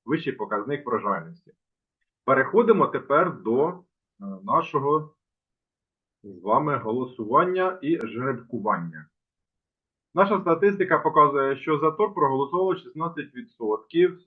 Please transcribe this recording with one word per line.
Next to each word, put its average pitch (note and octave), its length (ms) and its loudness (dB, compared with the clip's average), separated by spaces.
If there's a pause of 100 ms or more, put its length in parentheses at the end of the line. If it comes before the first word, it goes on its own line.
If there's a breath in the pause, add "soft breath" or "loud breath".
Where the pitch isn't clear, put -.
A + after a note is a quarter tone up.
вищий D#3 280 -4
показник B2 540 -6
врожайності. G2 680 -6 (720)
Переходимо E3+ 600 4
тепер C#3+ 560 0
до, B2+ 260 0
е, F3 60 -8 (680)
нашого D3+ 680 0 (1080)
з F#2+ 200 -18
вами C#3 340 2
голосування B2+ 1040 0
і C#3 240 -2
жеребкування. A2 1000 -4 (1080)
Наша G3 260 4
статистика F3 580 2
показує, C#3+ 580 2
що D3+ 220 -2
за D#3 120 2
Тор G3+ 240 -2
проголосувало D#3+ 640 0
шістнадцять D#3 580 -10
відсотків, B2 920 -2